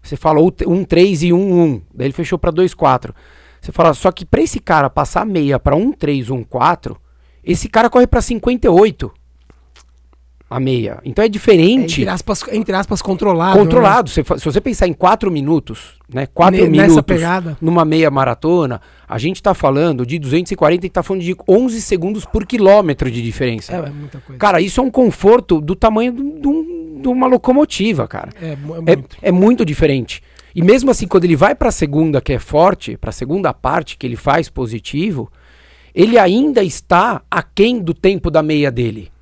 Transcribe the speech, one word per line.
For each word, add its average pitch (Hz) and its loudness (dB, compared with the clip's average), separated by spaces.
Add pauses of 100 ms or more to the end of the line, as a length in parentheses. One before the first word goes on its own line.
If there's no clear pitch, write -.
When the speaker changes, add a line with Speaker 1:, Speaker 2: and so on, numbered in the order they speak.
Speaker 1:
Você - -12
fala, 156 0 (300)
"um 180 0
três 170 2
e 175 2
um 180 2
um." 123 -2 (100)
Daí 123 -8
ele 139 -4
fechou 175 -6
pra 175 -2
dois 175 0
quatro. 135 -2 (480)
Você - -14
fala, 165 2
só 180 0
que - -12
pra - -2
esse - -2
cara 151 0
passar 147 -4
a - -4
meia 151 -2
pra 143 0
um 208 0
três, 139 -4
um 127 -6
quatro, - -2 (460)
esse - -4
cara 226 2
corre 247 4
pra 240 0
cinquenta 240 -2
e - 4
oito 175 2 (1400)
a 120 -6
meia. 127 -4
Então 190 -2
é 226 2
diferente. 202 4
Speaker 2:
É, - 0
entre 190 -2
aspas, 185 -6
entre 208 -4
aspas, 196 -4
controlado, 190 2
Speaker 1:
Controlado. 208 4
Speaker 2:
né? - -10
Speaker 1:
Você 160 0
fa-, - -4
se - -12
você 156 -2
pensar 214 -2
em 175 -2
quatro 196 0
minutos, 147 -4 (140)
né? 131 -6
Quatro 185 2
Speaker 2:
Ne-, 175 4 (100)
nessa 196 6
Speaker 1:
minutos 180 4
Speaker 2:
pegada. 170 -4
Speaker 1:
numa 165 2
meia 156 2
maratona, 135 -2 (280)
a 110 -8
gente 156 -6
tá 196 2
falando 139 0
de 156 -6
duzentos 151 -2
e 190 -6
quarenta 170 0
e - -8
tá 180 -4
falando 190 -4
de 180 -4 (140)
onze 226 2
segundos 196 -4
por - -6
quilômetro 190 2
de 117 -6
diferença. 117 -6
Speaker 2:
É, 180 -6
é 143 -10
muita 147 -16
coisa. 131 -20
Speaker 1:
Cara, 190 2
isso 196 -2
é 262 0
um 254 -2
conforto 214 2
do 151 -4
tamanho 220 0
de 240 -10
um, 294 -10
de 285 -4
um, 320 -6
de 269 -2
uma 254 0
locomotiva, 247 0
cara. - -12 (100)
Speaker 2:
É, 160 -10
mu-, 147 -12
é - -12 (140)
Speaker 1:
É, 165 4
Speaker 2:
muito. 135 -14
Speaker 1:
é - 0
muito 214 4
diferente. 143 -4 (320)
E 170 -2
mesmo 240 4
assim, 202 -2
quando 180 2
ele 170 4
vai 202 2
pra 233 -2
segunda, 147 0
que - -6
é 123 -2
forte, 156 0
pra - -10
segunda 147 -4
parte 147 -6
que 135 -10
ele 120 -8
faz 147 -2
positivo, 135 -8 (640)
ele 226 4
ainda 226 2
está 185 0
aquém 220 -2
do 170 -6
tempo 175 -2
da 156 2
meia 147 0
dele. 113 -6 (120)